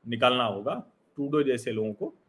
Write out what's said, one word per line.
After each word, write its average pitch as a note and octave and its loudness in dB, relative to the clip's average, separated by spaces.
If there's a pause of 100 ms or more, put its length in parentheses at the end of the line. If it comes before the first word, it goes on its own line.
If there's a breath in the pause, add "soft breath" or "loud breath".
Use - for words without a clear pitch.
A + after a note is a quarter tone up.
निकालना B2 4
होगा, A2 -4 (240)
ट्रूडो C#3+ 0
जैसे B2 0
लोगों G#2+ -4
को G#3 -8 (160)